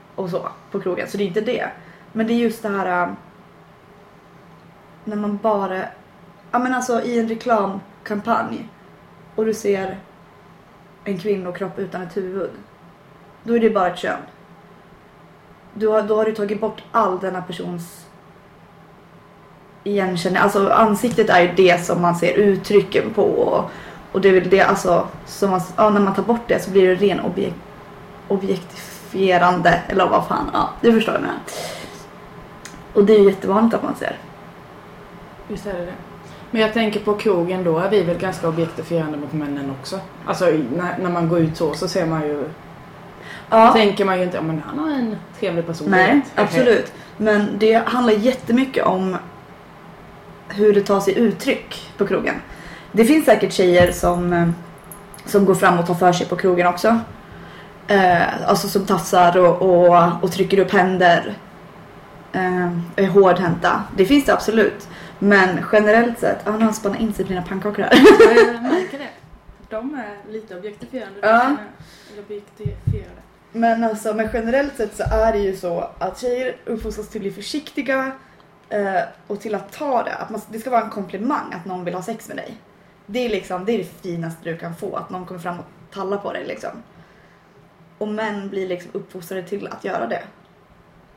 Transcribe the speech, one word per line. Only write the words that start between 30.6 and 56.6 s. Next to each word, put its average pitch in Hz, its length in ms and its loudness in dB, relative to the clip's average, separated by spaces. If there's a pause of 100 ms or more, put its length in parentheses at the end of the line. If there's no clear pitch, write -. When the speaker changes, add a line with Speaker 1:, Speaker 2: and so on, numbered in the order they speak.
Speaker 1:
du 233 120 6
förstår 220 200 2
vad - 80 -2
jag - 60 -4
menar. - 140 -6 (1500)
Och 208 100 6
det 208 100 6
är 214 40 8
ju 202 60 8
jättevanligt 196 500 2
att 214 80 -2
man - 140 -4
ser. - 220 -6 (1300)
Speaker 2:
Visst 202 180 -10
är 202 60 -8
det 175 120 -8
det. 180 80 -12 (580)
Men 226 120 0
jag 220 100 2
tänker 214 280 0
på 208 140 0
krogen, 185 500 0
då 165 140 2
är 190 120 0
vi 202 120 4
väl 170 160 -2
ganska 180 300 -4
objektifierande 160 720 -4
mot 143 140 -10
männen 143 380 -6 (100)
också. - 180 -10 (280)
Alltså 170 240 0
i-, 156 140 0 (120)
när, 180 220 -4
när 180 120 -2
man 170 180 0
går 170 100 2
ut 160 180 0
så, 156 180 -2
så 175 140 -4
ser 170 180 -2
man 160 160 -2
ju, 147 220 -4 (1080)
Speaker 1:
Ja. 226 220 8
Speaker 2:
tänker 208 320 4
man 185 140 0
ju 180 60 0
inte, 175 120 -4
"Ja, 196 60 -2
men 160 240 -4
han - 120 -8
har 311 120 -4
en 240 260 -4 (240)
trevlig 170 260 -2
personlighet." 185 440 2
Speaker 1:
Nej, 277 120 4 (100)
Speaker 2:
Okej. - 120 0
Speaker 1:
absolut. - 480 2 (240)
Men 208 320 2 (100)
det 220 160 4 (140)
handlar 240 240 2
jättemycket 254 720 0
om 185 320 -2 (1300)
hur 208 260 4
det 202 60 6
tar 196 200 0
sig - 180 0
uttryck - 800 -2
på 202 80 0
krogen. - 280 -4 (580)
Det 214 120 4
finns 302 200 4
säkert 214 280 4
tjejer 180 400 4
som, 175 400 -2
eh, 170 160 2 (800)
som 202 180 4
går 185 100 4
fram 175 240 2
och 170 80 0
tar 180 80 -2
för 180 180 4
sig 175 160 -2
på 180 80 -2
krogen 175 300 2